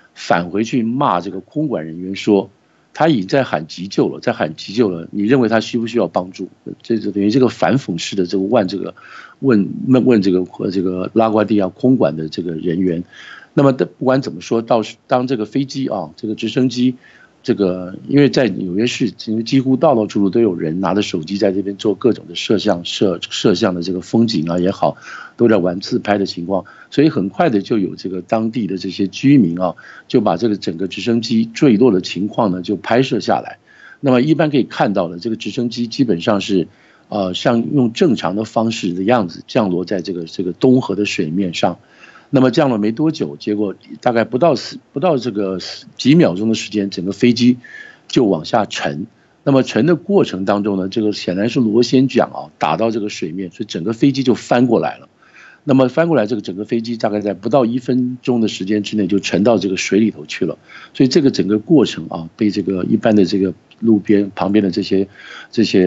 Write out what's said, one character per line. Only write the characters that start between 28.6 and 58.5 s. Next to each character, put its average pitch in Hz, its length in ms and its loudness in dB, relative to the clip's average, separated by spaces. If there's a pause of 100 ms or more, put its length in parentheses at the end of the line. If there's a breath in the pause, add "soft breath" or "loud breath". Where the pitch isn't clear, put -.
的 95 100 -4
这 92 140 -6
些 98 160 -2
居 139 320 4
民 85 220 4
啊， 90 160 -2 (320 loud breath)
就 123 120 4
把 98 160 2
这 113 120 0
个 104 80 0
整 87 200 -6
个 92 120 -4
直 98 120 -10
升 117 200 0
机 113 240 0
坠 120 320 2
落 120 160 6
的 90 80 2
情 90 260 -6
况 107 240 0
呢 90 120 -4
就 101 120 -4
拍 113 260 0
摄 131 200 0
下 104 140 0
来。 - 240 -6 (420 loud breath)
那 135 100 0
么 127 100 4
一 151 140 4
般 151 160 0
可 143 60 0
以 113 80 4
看 123 280 -2
到 95 140 0
的， 87 140 -10
这 117 100 -4
个 110 60 -4
直 107 140 -8
升 120 200 -4
机 117 160 -6
基 113 160 -2
本 98 180 0
上 104 200 0
是， 92 260 0 (440 soft breath)
呃， 95 220 -2
像 117 400 0
用 123 200 2
正 139 240 2
常 87 180 -4
的 110 100 -2
方 113 280 -2
式 101 200 -4
的 92 120 -4
样 110 240 2
子 - 180 -16
降 107 240 0
落 87 140 -2
在 90 180 -4
这 92 100 -8
个， 85 120 -8
这 80 180 -8
个 87 100 -4
东 127 300 4
河 95 140 -4
的 104 80 0
水 82 260 -4
面 87 240 -2
上。 90 240 -2 (500 loud breath)
那 135 120 2
么 127 100 4
降 147 180 2
落 120 80 0
没 104 140 0
多 147 220 -2
久， 76 240 -6
结 104 180 -4
果 104 220 -4 (240)
大 - 100 0
概 113 140 2
不 117 120 -6
到 147 200 2
四-， - 240 -10 (120)
不 143 60 -6
到 160 180 0
这 117 140 -4
个 95 300 -4 (360)
几 151 200 4
秒 113 180 4
钟 107 140 -2
的 110 80 2
时 - 140 -8
间， 98 200 -2
整 90 140 -8
个 98 80 -4
飞 120 200 4
机 123 240 4 (520 loud breath)
就 139 160 2
往 85 200 0
下 110 220 0
沉。 76 400 -6 (380 soft breath)
那 143 80 2
么 131 100 6
沉 120 240 0
的 175 80 4
过 175 300 2
程 92 200 -6
当 101 200 0
中 101 120 0
呢， 95 120 -2
这 110 120 -4
个 107 120 0
显 90 240 -4
然 104 120 0
是 131 120 -2
螺 113 240 0
旋 131 240 2
桨 113 240 0
啊， 71 260 -12
打 80 180 -2
到 113 140 0
这 110 80 -4
个 104 100 -6
水 87 220 -8
面， 90 220 -8
所 - 100 -12
以 - 20 -6
整 87 200 -8
个 113 80 -2
飞 139 180 2
机 131 140 -2
就 120 100 4
翻 123 320 2
过 110 140 4
来 67 180 -4
了。 - 100 -20 (540 loud breath)
那 143 100 0
么 131 160 6
翻 165 200 0
过 160 80 2
来， 107 100 2
这 117 80 -2
个 104 80 -6
整 90 140 -8
个 104 80 -6
飞 113 160 -2
机 113 160 -6
大 113 140 -2
概 104 100 -2
在 101 120 -2
不 92 160 -6
到 127 160 2
一 117 140 -2
分 127 440 -2
钟 123 180 0
的 107 80 2
时 - 160 -6